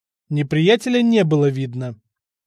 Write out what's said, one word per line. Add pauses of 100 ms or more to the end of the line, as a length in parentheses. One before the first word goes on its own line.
(300)
Неприятеля
не
было
видно. (520)